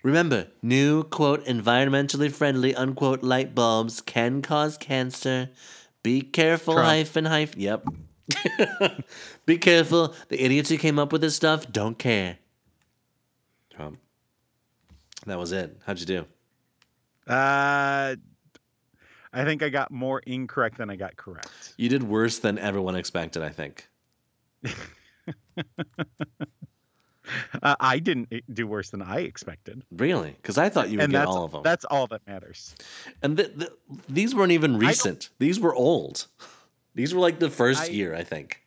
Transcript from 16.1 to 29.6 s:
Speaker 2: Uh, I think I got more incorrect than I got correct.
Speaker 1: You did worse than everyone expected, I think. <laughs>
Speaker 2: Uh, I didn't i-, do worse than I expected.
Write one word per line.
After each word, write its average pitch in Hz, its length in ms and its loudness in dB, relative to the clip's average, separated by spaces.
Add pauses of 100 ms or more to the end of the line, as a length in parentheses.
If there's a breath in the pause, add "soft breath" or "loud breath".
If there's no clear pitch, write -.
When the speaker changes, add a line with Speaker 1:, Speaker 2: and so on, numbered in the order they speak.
Speaker 2:
Uh, 139 880 0 (1160 soft breath)
I 127 120 -2
think 151 200 -2
I 147 40 -2
got 135 220 -2
more 131 300 -4
incorrect 127 580 -4
than 110 120 -8
I 98 60 -10
got 92 200 -10
correct. - 600 -18
Speaker 1:
You 117 120 0
did 131 160 2
worse 110 340 0
than 104 220 0
everyone 95 340 -2
expected, 85 480 -6
I 78 60 -6
think. 71 400 -12 (720)
<laughs> 135 60 -8 (3000 loud breath)
Speaker 2:
Uh, 143 160 4
I 131 200 2
didn't 165 340 -2
i-, 120 80 -10 (140)
do 113 120 -4
worse 104 220 -6
than 98 140 -10
I 95 180 -6
expected. - 680 -12